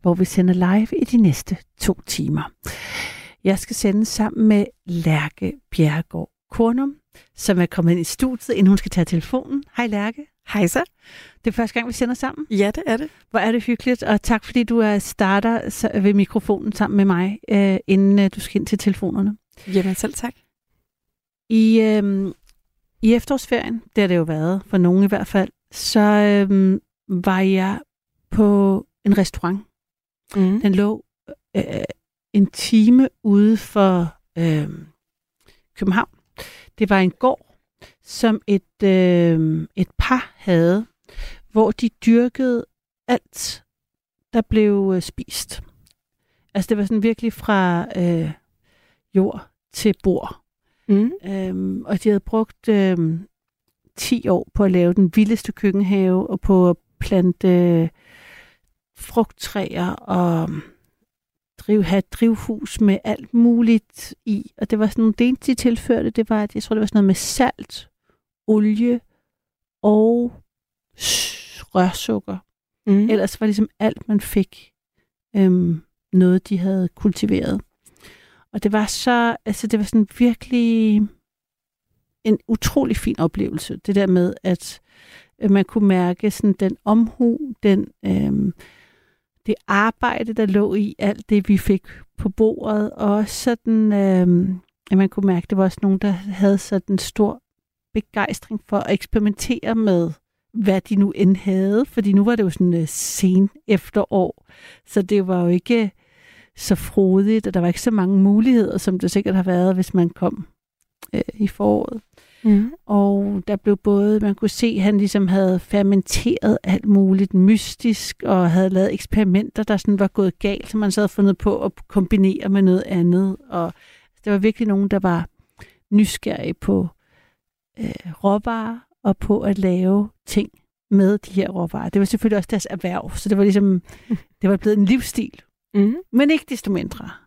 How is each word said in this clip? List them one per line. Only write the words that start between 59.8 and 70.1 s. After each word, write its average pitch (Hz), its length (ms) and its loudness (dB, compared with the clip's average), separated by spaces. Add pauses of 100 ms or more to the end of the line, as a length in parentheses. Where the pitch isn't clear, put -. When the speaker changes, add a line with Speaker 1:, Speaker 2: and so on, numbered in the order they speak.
Speaker 1:
og 175 580 -2 (1080)
driv-, 208 260 0
have 180 160 0
et - 140 -8
drivhus 226 680 -4
med 202 220 4
alt 214 300 -8
muligt 233 840 0 (100)
i. 208 320 -6
Og 214 140 -8
det 214 80 -2
var 214 80 2
sådan, 220 240 0
det 240 160 0
eneste, 262 240 -4
de 247 40 0
tilførte, 233 540 -2
det 220 200 -4
var, 214 140 0
at - 120 -8
jeg 214 80 -6
tror, - 100 -4
det 220 60 -2
var 214 60 0
sådan 214 120 -2
noget 196 100 4
med 190 80 4
salt, - 720 -4 (580)
olie 214 520 2 (840)
og 226 500 2 (640)